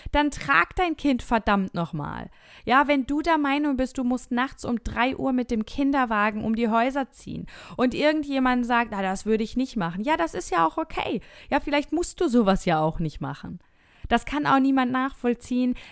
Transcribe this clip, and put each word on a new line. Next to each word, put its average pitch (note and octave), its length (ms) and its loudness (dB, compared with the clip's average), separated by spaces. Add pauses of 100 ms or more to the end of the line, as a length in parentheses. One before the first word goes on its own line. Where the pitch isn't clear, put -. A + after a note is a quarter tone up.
(120)
dann D4 180 4
trag D#4 460 0
dein F4 200 2
Kind C4+ 260 0
verdammt G#3 520 0
nochmal. D#3 560 -6 (340)
Ja, C4 220 4
wenn C#4 200 2
du D4 160 -2
der E4 160 2
Meinung C#4+ 380 0
bist, C4 220 -2
du C4 60 -2
musst B3 260 -2
nachts B3 340 -2
um A#3+ 200 -2
drei A3+ 320 -2
Uhr C4 160 -2
mit B3 180 -2
dem A3 140 0
Kinderwagen A3+ 800 0
um A3 100 0
die A#3 140 0
Häuser B3 420 0
ziehen - 360 -10 (300)
und B3 180 2
irgendjemand C4+ 720 2
sagt, A#3 260 0
"Na, G3 100 -4
das F#3+ 240 -2
würde A3 180 2
ich - 120 -6
nicht B3+ 200 -2
machen", F3+ 280 -4
ja, D4+ 120 2
das E4 180 -2
ist - 160 -6
ja E4 160 4
auch D#4+ 120 -2
okay. D#4+ 420 -4 (300)
Ja, C#4+ 100 2
vielleicht C#4+ 320 -2
musst E4 280 -4
du F4 80 2
sowas G#3+ 360 4
ja D#3+ 160 2
auch D#3 200 0
nicht D#3+ 200 -6
machen. - 380 -8 (500)
Das G3+ 160 2
kann C#4+ 220 -4
auch C4+ 120 6
niemand C4 340 2
nachvollziehen, B3 840 -2 (180)